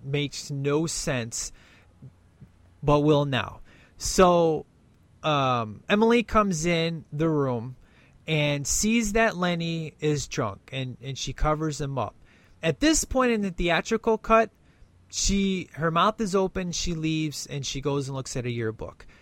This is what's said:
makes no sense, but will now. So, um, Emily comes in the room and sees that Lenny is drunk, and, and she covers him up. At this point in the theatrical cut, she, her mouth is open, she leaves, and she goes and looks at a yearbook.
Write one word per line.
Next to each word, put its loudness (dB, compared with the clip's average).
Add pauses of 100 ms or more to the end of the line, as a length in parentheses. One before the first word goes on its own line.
makes -4
no 0
sense, -6 (1300)
but 4
will 4
now. -4 (380)
So, 4 (580)
um, 0
Emily 4
comes 0
in -2
the 0
room -2 (520)
and 0
sees 0
that 2
Lenny -2
is 0
drunk, -6
and, -8
and -10
she -8
covers 0
him -4
up. -4 (460)
At 0
this 4
point 2
in 0
the -2
theatrical 0
cut, 4 (600)
she, 0
her -2
mouth 2
is -2
open, 0
she -2
leaves, -2
and -8
she -6
goes -2
and -8
looks -8
at -4
a -4
yearbook. -6 (160)